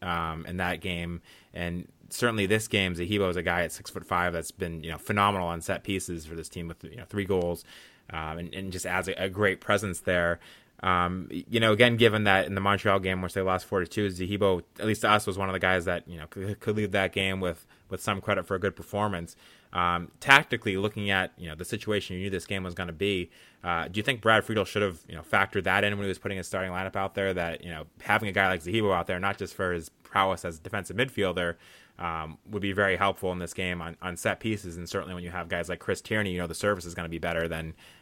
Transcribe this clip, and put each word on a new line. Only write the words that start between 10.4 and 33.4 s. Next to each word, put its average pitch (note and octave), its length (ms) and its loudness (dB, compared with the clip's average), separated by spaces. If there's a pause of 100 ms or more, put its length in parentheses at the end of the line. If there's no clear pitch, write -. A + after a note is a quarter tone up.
Um, F2+ 480 2
y-, F2 200 -6
you A2+ 100 2
know, A2 140 6
again, A#2 240 6
given A2 260 6
that F#2+ 220 6
in G2 100 -4
the G2 60 0
Montreal G2 380 4
game, F#2 220 0
which F2+ 120 -4
they G2 80 0
lost F#2 240 2
four G2 160 0
to E2+ 60 -2
two, G#2 200 0
Zahibo, F#2 560 2 (160)
at G#2+ 60 -4
least G#2+ 160 2
to A2 80 4
us, G#2 180 6
was F#2+ 100 -2
one G2 120 0
of F#2 40 -2
the F#2+ 60 -2
guys F#2 240 4
that, F2 240 -2
you E2+ 100 -12
know, D2+ 160 -10
c-, G2+ 220 -4
could G#2+ 220 -2
leave G#2 160 0
that F#2+ 180 2
game F#2+ 300 0
with, F2 260 -4 (220)
with F#2 120 -8
some G2 200 0
credit G2 260 0
for G2 80 0
a F#2 40 -2
good F#2+ 180 -2
performance. G2 580 -2 (380)
Um, F2 360 0 (120)
tactically, C3+ 560 6
looking G#2 320 -4
at, F#2+ 280 0
you F2 120 -10
know, D#2 60 -10
the E2+ 100 -10
situation G#2 500 -4
you F#2 80 -6
knew G2+ 60 -4
this F#2+ 160 -6
game F#2+ 180 -6
was F2+ 100 -8
gonna F2 200 -8
be, F#2 360 -2 (360)
uh, E2+ 240 -2
do F#2 80 -6
you G#2+ 60 -2
think B2 180 -2
Brad A2 240 6
Friedel G#2+ 180 0
should G2+ 180 0
have, F#2 180 -2 (100)
you D#2+ 60 -12
know, D#2+ 60 -12
factored G2 440 0
that G2 180 4
in G2+ 140 0
when G2+ 80 -4
he - 20 -2
was F#2 100 -2
putting G2 200 -6
his F#2 100 -8
starting F#2 240 -4
lineup F#2 240 -6
out G2 200 -4
there, G2 180 0
that, E2+ 280 -4
you F2 80 -12
know, D#2+ 180 -10 (120)
having G#2 300 2
a - 20 -6
guy F#2+ 160 4
like F#2 160 0
Zahibo G#2+ 320 2
out F2 120 0
there, F#2 120 -2
not G2 180 -2
just F#2+ 160 -8
for F#2 200 -2
his E2+ 160 -6
prowess F#2+ 560 0
as E2 120 -6
a D#2+ 40 -20
defensive G2 340 -6
midfielder, F#2 600 0 (440)
um, D#2+ 380 -6 (120)
would G#2 120 -4
be G2 100 0
very F#2+ 240 4
helpful F#2+ 360 0
in F2+ 80 -4
this E2+ 140 -6